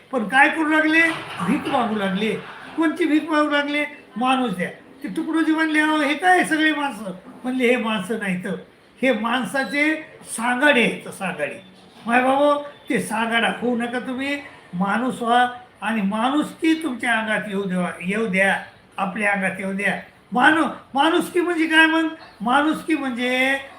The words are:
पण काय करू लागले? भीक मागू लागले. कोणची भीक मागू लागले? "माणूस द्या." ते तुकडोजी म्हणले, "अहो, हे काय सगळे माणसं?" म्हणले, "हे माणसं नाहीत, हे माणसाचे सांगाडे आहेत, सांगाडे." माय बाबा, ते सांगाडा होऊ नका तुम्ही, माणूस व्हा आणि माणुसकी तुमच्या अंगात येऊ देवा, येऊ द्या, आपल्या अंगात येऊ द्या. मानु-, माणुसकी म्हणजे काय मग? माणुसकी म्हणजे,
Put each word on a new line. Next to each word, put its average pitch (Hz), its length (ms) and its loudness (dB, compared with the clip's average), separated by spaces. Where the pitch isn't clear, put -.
पण 220 160 -2
काय 269 220 6
करू 302 200 -2
लागले? 311 320 4
भीक 285 200 0
मागू 240 280 0
लागले. 196 360 -2
कोणची 320 280 0
भीक 302 240 2
मागू 302 200 2
लागले? 285 360 0
"माणूस 254 380 0
द्या." 180 140 -4
ते 285 40 -8
तुकडोजी 311 440 0
म्हणले, 311 280 2
"अहो, 311 220 2
हे 285 120 0
काय 359 300 4
सगळे 311 280 2
माणसं?" 240 400 -4
म्हणले, 254 240 0
"हे 247 80 4
माणसं 220 440 -4
नाहीत, 190 280 -4
हे 254 120 4
माणसाचे 262 800 -2
सांगाडे 247 440 2
आहेत, 185 280 -2
सांगाडे." 156 540 -8
माय 240 180 4
बाबा, 285 400 4
ते 240 100 2
सांगाडा 220 500 0
होऊ 240 180 0
नका 240 220 -4
तुम्ही, 262 380 -4
माणूस 202 480 -2
व्हा 240 260 4
आणि 214 200 -2
माणुसकी 285 800 0
तुमच्या 240 360 -2
अंगात 214 280 -2
येऊ 196 160 -4
देवा, 180 260 -2
येऊ 208 260 -2
द्या, 190 360 2
आपल्या 202 340 -2
अंगात 190 280 -2
येऊ 196 140 -4
द्या. 196 260 -2
मानु-, 277 380 4
माणुसकी 330 480 2
म्हणजे 330 260 0
काय 320 180 6
मग? 320 220 2
माणुसकी 294 520 2
म्हणजे, 254 640 0